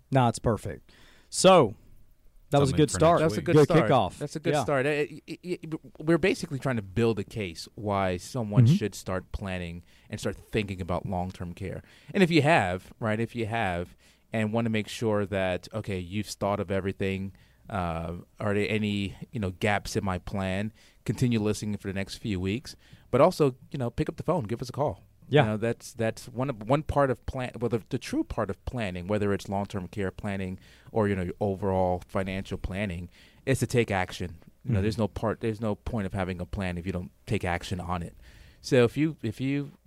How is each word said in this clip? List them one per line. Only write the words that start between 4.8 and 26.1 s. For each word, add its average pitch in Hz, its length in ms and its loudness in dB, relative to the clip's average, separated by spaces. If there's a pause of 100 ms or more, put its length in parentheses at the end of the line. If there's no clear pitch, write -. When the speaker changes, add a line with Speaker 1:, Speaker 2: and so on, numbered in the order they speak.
Speaker 3:
It, 147 420 -2
it, - 160 -12
it, 170 300 -8 (260)
we're 165 180 2
basically 147 420 0
trying 131 180 0
to 110 40 -2
build 104 380 0
a 98 40 -2
case 95 520 -8
why 98 420 0
someone 110 480 4
Speaker 1:
Mm-hmm. 139 100 8
Speaker 3:
should 208 200 0
start 92 360 -6
planning 90 520 -6 (260)
and 107 100 -8
start - 160 -4 (160)
thinking 98 300 -2
about 90 240 -4
long-term 90 480 -6
care. 95 300 -10 (300)
And 202 100 6
if 160 80 4
you 160 100 6
have, 110 580 2
right, 110 200 0
if 113 160 -4
you 113 100 -2
have 95 500 -2 (360)
and 110 220 0
wanna 117 160 2
make 110 180 -2
sure 104 380 0
that, 92 480 -2
okay, 104 260 -4
you've 92 280 -4
thought 101 320 0
of 95 120 -4
everything, 98 600 -2 (360)
uh, 85 440 -4 (260)
are 104 140 0
there 104 160 2
any, 104 460 -2 (160)
you 120 80 -6
know, 95 120 -2
gaps 101 440 -2
in 101 100 -2
my 92 140 -2
plan? 98 520 -2 (340)
Continue 120 340 2
listening 104 380 -2
for - 100 -8
the 95 60 -4
next 98 220 -6
few 98 240 -4
weeks, 95 360 -4 (360)
but 127 100 6
also, 147 340 4 (160)
you 156 80 -8
know, 120 120 -2
pick - 180 -4
up - 80 -8
the - 60 -8
phone, 165 220 0
give 117 160 -6
us 127 80 -10
a - 20 -10
call. 127 320 -4 (280)
Speaker 1:
Yeah. 139 120 8
Speaker 3:
You 107 60 2
know, 107 80 0
that's, 117 360 -4
that's 113 340 -4